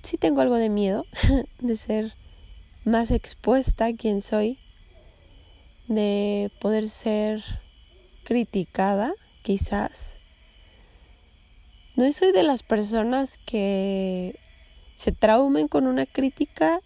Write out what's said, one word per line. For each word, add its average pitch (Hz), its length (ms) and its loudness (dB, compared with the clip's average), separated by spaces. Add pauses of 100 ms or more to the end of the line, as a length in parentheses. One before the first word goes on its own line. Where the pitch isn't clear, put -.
sí - 140 -8
tengo 285 240 2
algo 254 140 4
de 226 160 2
miedo 208 340 0 (280)
<laughs> - 260 -2
de 240 180 -2
ser 214 380 -4 (720)
más 226 260 0
expuesta 240 760 0
a 233 60 -2
quien 208 300 -2
soy, 220 360 -2 (1300)
de 208 640 -2 (100)
poder 214 280 -2
ser 214 560 -4 (800)
criticada, 202 880 -2 (300)
quizás. - 720 -4 (1800)
No 254 160 4
soy 370 200 2
de 370 100 4
las 277 200 0
personas 226 840 -2
que 190 920 -4 (580)
se - 160 -2
traumen 277 560 4
con 269 180 2
una 262 200 0
crítica 311 800 -2